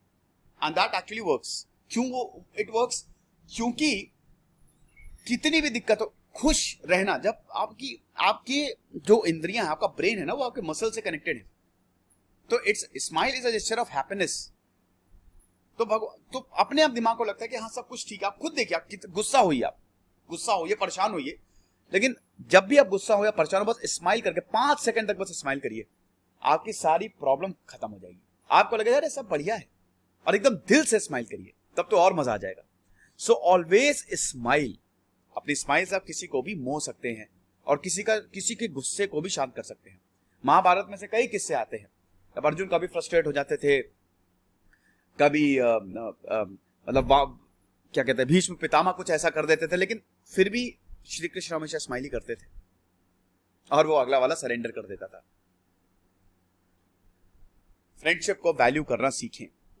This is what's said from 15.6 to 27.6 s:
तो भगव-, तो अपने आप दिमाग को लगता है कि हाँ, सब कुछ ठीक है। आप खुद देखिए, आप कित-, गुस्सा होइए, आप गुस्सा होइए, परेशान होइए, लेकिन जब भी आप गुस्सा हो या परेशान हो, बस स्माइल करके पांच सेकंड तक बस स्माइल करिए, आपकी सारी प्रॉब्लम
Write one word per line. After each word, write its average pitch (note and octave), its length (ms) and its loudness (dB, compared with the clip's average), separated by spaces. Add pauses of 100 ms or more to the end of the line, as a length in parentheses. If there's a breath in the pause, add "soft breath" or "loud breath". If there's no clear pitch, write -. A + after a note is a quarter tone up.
तो A3+ 80 0
भगव-, - 460 -6
तो B3+ 60 -6
अपने C4 440 0
आप D4+ 80 4
दिमाग A#3 260 0
को A#3 80 -2
लगता G#3 200 -6
है A#3 40 -8
कि B3+ 80 -10
हाँ, A3+ 120 -10
सब A#3 200 -12
कुछ B3 200 -12
ठीक G3+ 140 -12
है। G3 40 -2
आप G3+ 120 -6
खुद D#4+ 140 -8
देखिए, A#3+ 240 -2
आप - 100 -4
कित-, G3 240 -16
गुस्सा G3 280 0
होइए, E3 220 6
आप - 180 -4 (520)
गुस्सा E3+ 220 -2
होइए, F3+ 220 0
परेशान G3 380 -2
होइए, D3 260 -6 (560)
लेकिन A#3+ 220 2 (240)
जब F3 240 8
भी A#3+ 120 2
आप C4 120 8
गुस्सा G3 260 0
हो G3+ 100 2
या G#3+ 60 2
परेशान F#3+ 320 2
हो, G#3 100 0
बस - 120 -6
स्माइल F#3 360 0
करके F3 200 -2
पांच C#4+ 400 2
सेकंड A3 280 -2
तक G3+ 80 -2
बस F#3+ 100 -6
स्माइल C#3 340 -6
करिए, A2 260 -8 (560)
आपकी D#3+ 300 2
सारी F3 360 0
प्रॉब्लम C#3+ 460 -2 (140)